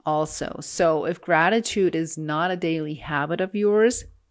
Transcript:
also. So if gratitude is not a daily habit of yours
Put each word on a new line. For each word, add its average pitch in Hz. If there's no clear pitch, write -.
also. 156
So 160
if 170
gratitude 185
is 160
not 156
a 185
daily 165
habit 151
of 190
yours 208